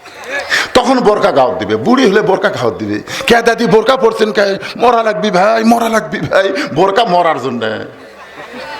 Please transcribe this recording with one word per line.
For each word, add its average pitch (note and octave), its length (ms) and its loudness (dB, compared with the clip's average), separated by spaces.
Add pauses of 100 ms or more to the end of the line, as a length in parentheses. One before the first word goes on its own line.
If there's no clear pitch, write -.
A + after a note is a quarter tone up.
(760)
তখন B3 260 2
বোরকা G3+ 320 2
গাওয়াত B2+ 260 2
দিবে। C#3 180 -2
বুড়ি B3 340 2
হলে G#3 120 4
বোরকা F#3+ 280 0
গাওয়াত A#2 240 -2
দিবে, G#2 540 -6
"কে A#3 140 4
দাদি A3+ 240 0
বোরকা A3 320 4
পরছেন A3 340 0
কে? G3 260 0 (200)
মরা A#3 260 2
লাগবি G#3+ 280 -2
ভাই, G#3+ 320 2
মরা A#3 260 2
লাগবি G#3+ 300 -2
ভাই।" G3 340 0 (220)
বোরকা G3 300 2
মরার E3+ 360 0
জন্য। A2+ 380 -4 (1000)